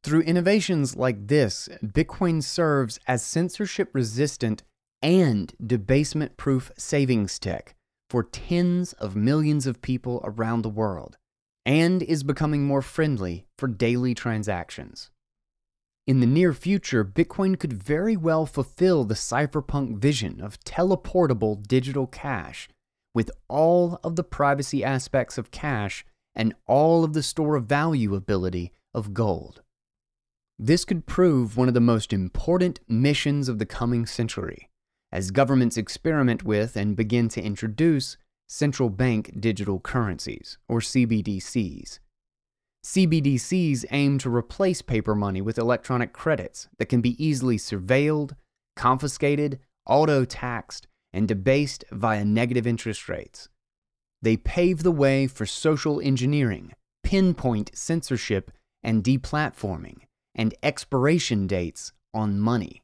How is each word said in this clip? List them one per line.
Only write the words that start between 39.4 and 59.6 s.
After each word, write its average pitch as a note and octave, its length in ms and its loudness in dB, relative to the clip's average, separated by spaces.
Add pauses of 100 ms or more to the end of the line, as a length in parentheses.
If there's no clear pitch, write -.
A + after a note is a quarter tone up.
currencies, - 800 -6 (100)
or A#2 140 0
C B2 240 2
B A2 160 2
D G2 180 -4
Cs. - 600 -6 (840)
C F#3+ 200 4
B D#3+ 160 2
D C#3 160 2
Cs D#3 540 0
aim C#3 280 2
to B2+ 140 -4
replace F3 480 -2
paper G#2+ 340 0
money G2 260 -2
with A2 160 -2
electronic A#2+ 560 -2
credits - 540 -4 (100)
that - 100 -4
can B2 140 4
be A#2+ 220 0
easily B2+ 340 2
surveilled, C#3 760 0 (400)
confiscated, C#3+ 840 0 (280)
auto-taxed, B2+ 1000 0 (260)
and G2+ 140 2
debased C3 640 0
via G#2 340 -2
negative A#2 420 2
interest A2+ 400 -4
rates. - 420 -12 (720)
They A2+ 160 4
pave F3 460 0
the F3+ 80 4
way C3+ 360 4
for A2+ 180 -6
social D3+ 560 0
engineering, C3 720 0 (300)
pinpoint E3 720 2
censorship - 800 -4 (320)
and A2+ 200 0
deplatforming, C3 960 -2 (360)